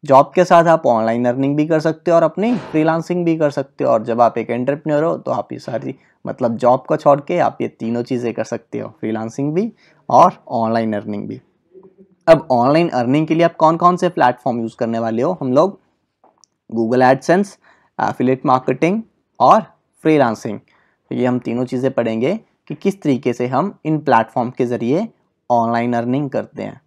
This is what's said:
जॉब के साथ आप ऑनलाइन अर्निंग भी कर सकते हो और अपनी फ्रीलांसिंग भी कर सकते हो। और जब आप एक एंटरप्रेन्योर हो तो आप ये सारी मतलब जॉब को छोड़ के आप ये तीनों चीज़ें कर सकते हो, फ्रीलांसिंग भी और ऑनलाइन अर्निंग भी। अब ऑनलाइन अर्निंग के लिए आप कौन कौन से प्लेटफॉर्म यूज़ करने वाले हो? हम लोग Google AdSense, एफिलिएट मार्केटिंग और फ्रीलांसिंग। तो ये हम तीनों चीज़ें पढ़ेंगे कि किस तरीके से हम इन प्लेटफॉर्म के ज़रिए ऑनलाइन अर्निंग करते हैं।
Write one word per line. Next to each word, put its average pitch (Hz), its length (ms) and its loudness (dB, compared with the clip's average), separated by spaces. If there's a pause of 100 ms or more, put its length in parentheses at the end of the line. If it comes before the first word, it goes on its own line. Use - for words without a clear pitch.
जॉब 139 300 6
के 180 100 4
साथ 170 220 6
आप 160 200 4
ऑनलाइन 117 380 0
अर्निंग 135 320 0
भी 151 100 0
कर 160 140 2
सकते 160 300 -4
हो 165 60 4
और 165 60 4
अपनी 220 320 -2 (120)
फ्रीलांसिंग 160 580 -2
भी 165 120 0
कर 151 140 0
सकते 135 340 -6
हो। 127 60 2
और 117 140 0
जब 117 160 -2
आप 117 180 4
एक 113 120 -6
एंटरप्रेन्योर 147 540 -2
हो 165 140 -2
तो 131 120 -8
आप 107 220 -6
ये 123 60 -12
सारी 135 360 -10 (300)
मतलब 117 320 -4
जॉब 123 320 2
को 156 80 0
छोड़ 143 240 2
के 175 200 -4
आप 113 200 -2
ये 117 100 -4
तीनों 117 320 -6
चीज़ें 120 320 -4
कर 110 100 -6
सकते - 340 -10
हो, 107 120 -10
फ्रीलांसिंग 113 640 -6
भी 214 180 -2 (360)
और 160 420 4
ऑनलाइन 113 440 -2
अर्निंग 104 340 -8
भी। 110 120 -12 (880)
अब 160 260 4
ऑनलाइन 143 380 2
अर्निंग 135 360 0
के 160 80 -2
लिए 165 100 2
आप 165 120 -2
कौन 160 200 2
कौन 175 200 2
से 175 140 -2
प्लेटफॉर्म 123 500 0
यूज़ 113 160 -8
करने 113 220 -4
वाले 117 240 -4
हो? 175 100 0
हम 135 200 -4
लोग 175 260 2 (920)
Google 113 360 0
AdSense, 170 500 0 (420)
एफिलिएट 127 480 -2
मार्केटिंग 139 560 0 (380)
और 190 200 6 (440)
फ्रीलांसिंग। 117 540 0
तो - 560 -18
ये 123 120 -2
हम 123 140 0
तीनों 123 240 -4
चीज़ें 131 280 -2
पढ़ेंगे 120 460 -2 (300)
कि 156 60 -10
किस 196 280 -4
तरीके 123 300 0
से 123 140 -4
हम 139 380 -4
इन 156 160 -2
प्लेटफॉर्म 127 500 0
के 127 160 -2
ज़रिए 123 420 -4 (420)
ऑनलाइन 117 440 0
अर्निंग 127 360 -2
करते 107 320 -8
हैं। 104 240 -12